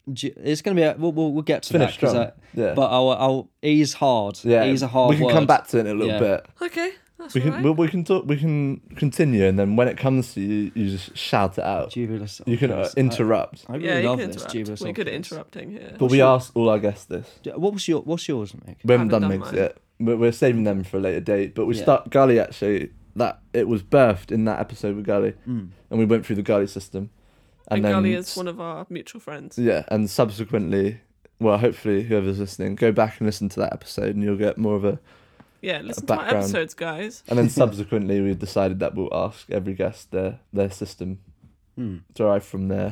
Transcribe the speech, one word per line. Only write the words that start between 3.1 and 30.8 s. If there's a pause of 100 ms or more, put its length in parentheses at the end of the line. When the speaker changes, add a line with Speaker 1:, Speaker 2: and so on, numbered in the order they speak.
Speaker 1:
I'll, (120)
E's
hard.
Speaker 2:
Yeah.
Speaker 1:
E's
a
hard
Speaker 2:
We
can
Speaker 1:
word.
Speaker 2:
come
back
to
it
in
a
little
Speaker 1:
Yeah.
Speaker 2:
bit. (160)
Speaker 3:
Okay, (280)
that's
Speaker 2:
We
can,
Speaker 3:
all
right.
Speaker 2:
we,
we
can
talk,
we
can (160)
continue,
and
then
when
it
comes
to
you,
you
just
shout
it
out.
Speaker 1:
Jubilus
Speaker 2:
You
can,
uh,
Speaker 1:
Oculus.
I
Speaker 2:
interrupt.
Speaker 1:
I
really
Speaker 3:
Yeah,
you
Speaker 1:
love
Speaker 3:
can
Speaker 1:
this,
Speaker 3:
interrupt.
Speaker 1:
Jubilus
Speaker 3:
We're
good
at
Speaker 1:
Oculus.
Speaker 3:
interrupting
here.
Speaker 2:
But
Speaker 1:
What's
Speaker 2:
we
Speaker 1:
your
Speaker 2:
asked
all
our
guests
this. (140)
Speaker 1:
D-,
what
was
your,
what's
yours,
Mick?
Speaker 2:
We
haven't
Speaker 3:
Haven't
Speaker 2:
done
Speaker 3:
done (100)
Speaker 2:
Mick's
Speaker 3:
mine.
Speaker 2:
yet. (240)
We're,
we're
saving
them
for
a
later
date.
But
we
Speaker 1:
Yeah.
Speaker 2:
start
Gully,
actually. (260)
That, (120)
it
was
birthed
in
that
episode
with
Gully. (120)
Speaker 1:
Mm. (200)
Speaker 2:
And
we
went
through
the
Gully
system. (600)
And
Speaker 3:
And
Speaker 2:
then
Speaker 3:
Gully
is
Speaker 2:
s-,
Speaker 3:
one
of
our
mutual
friends.
Speaker 2:
Yeah,
and
subsequently, (400)